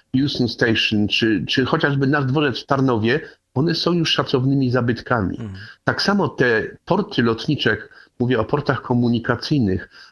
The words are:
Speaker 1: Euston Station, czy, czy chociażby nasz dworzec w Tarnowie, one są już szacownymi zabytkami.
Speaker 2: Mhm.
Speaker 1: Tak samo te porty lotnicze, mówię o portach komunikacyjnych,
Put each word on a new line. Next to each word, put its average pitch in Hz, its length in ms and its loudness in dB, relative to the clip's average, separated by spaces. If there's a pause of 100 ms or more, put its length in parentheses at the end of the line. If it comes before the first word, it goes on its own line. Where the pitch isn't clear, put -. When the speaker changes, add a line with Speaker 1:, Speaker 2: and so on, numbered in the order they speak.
(200)
Speaker 1:
Euston 131 280 0
Station, 110 600 0
czy, 110 400 0
czy 131 160 2
chociażby 143 420 0
nasz 143 180 0
dworzec 135 380 0
w - 40 -18
Tarnowie, 127 540 2 (340)
one 160 200 2
są 170 180 0
już 170 200 2
szacownymi 135 580 2
zabytkami. 117 680 0
Speaker 2:
Mhm. 98 220 -12 (240)
Speaker 1:
Tak - 180 -2
samo 196 260 2
te 120 340 2 (220)
porty - 380 0
lotnicze, 117 540 0 (440)
mówię 123 200 0
o 110 40 2
portach 143 380 -2
komunikacyjnych, 120 1040 0 (240)